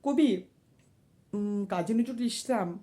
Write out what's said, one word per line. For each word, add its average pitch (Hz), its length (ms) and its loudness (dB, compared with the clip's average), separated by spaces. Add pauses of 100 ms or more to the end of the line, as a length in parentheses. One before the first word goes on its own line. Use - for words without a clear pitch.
কবি, 262 400 4 (880)
উম, 208 320 -2
কাজী 185 300 -2
নজরুল 233 260 0
ইসলাম 214 640 -2